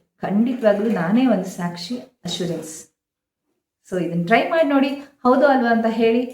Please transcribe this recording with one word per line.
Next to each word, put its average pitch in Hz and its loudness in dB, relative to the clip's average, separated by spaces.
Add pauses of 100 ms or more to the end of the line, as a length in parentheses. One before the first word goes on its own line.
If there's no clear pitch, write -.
(220)
ಖಂಡಿತವಾಗ್ಲೂ 214 0
ನಾನೇ 202 2
ಒಂದು 190 2
ಸಾಕ್ಷಿ, 175 -8
ಅಶ್ಯೂರೆನ್ಸ್. - -10 (1000)
So 180 -4
ಇದನ್ನ 170 -4
ಟ್ರೈ 233 0
ಮಾಡಿ 320 2
ನೋಡಿ, 277 2 (360)
ಹೌದು 262 4
ಅಲ್ವಾ 247 2
ಅಂತ 220 0
ಹೇಳಿ. 233 2 (120)